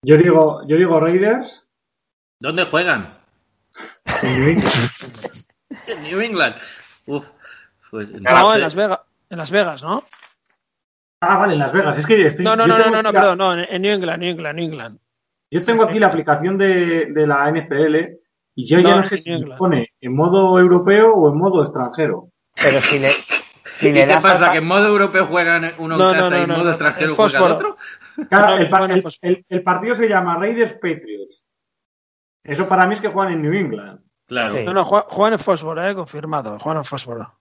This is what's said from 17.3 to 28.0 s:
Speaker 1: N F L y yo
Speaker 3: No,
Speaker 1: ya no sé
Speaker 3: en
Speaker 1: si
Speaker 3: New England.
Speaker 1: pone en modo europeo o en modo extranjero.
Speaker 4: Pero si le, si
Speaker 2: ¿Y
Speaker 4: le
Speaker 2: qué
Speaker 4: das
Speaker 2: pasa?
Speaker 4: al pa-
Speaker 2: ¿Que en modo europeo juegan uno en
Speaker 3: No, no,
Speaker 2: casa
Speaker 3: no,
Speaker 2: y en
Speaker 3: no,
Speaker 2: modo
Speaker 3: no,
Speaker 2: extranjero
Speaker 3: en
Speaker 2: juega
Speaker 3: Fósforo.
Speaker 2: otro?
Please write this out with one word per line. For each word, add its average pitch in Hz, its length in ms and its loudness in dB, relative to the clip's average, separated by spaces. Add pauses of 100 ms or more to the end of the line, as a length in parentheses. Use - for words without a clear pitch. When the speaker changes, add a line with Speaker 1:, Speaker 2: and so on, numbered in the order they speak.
Speaker 1:
N 165 100 -2
F 151 140 -8 (120)
L 156 340 -2 (360)
y 123 120 -10
yo 151 140 4
Speaker 3:
No, 190 80 6
Speaker 1:
ya 196 80 6
no 190 80 2
sé 202 100 -4
Speaker 3:
en 170 60 -6
Speaker 1:
si 170 80 -14
Speaker 3:
New 165 100 -4
England. 131 200 -10
Speaker 1:
pone 156 420 0
en 127 140 -8
modo 185 440 4
europeo 185 540 6
o 160 180 4
en 143 60 -2
modo 180 260 2
extranjero. 127 680 -6 (320)
Speaker 4:
Pero 139 200 2
si 143 180 0
le, 135 100 0 (560)
si - 220 -2
Speaker 2:
¿Y 151 60 4
Speaker 4:
le 139 80 6
Speaker 2:
qué 135 60 6
Speaker 4:
das 151 160 4
Speaker 2:
pasa? 190 80 6
Speaker 4:
al 180 160 4
pa- 175 60 2
Speaker 2:
¿Que 170 60 0
en 160 80 -6
modo 202 200 2
europeo 196 400 2
juegan 170 500 0
uno 160 180 -6
en 170 60 -2
Speaker 3:
No, 185 120 4
no, - 0 -
Speaker 2:
casa 180 180 0
Speaker 3:
no, 180 60 0
Speaker 2:
y 175 40 0
en 170 80 -2
Speaker 3:
no, 170 60 -2
Speaker 2:
modo 165 100 -2
Speaker 3:
no, 175 60 2
Speaker 2:
extranjero 151 400 -2
Speaker 3:
en 151 40 -4
Speaker 2:
juega 214 140 2 (100)
Speaker 3:
Fósforo. 190 160 4
Speaker 2:
otro? - 220 -6 (520)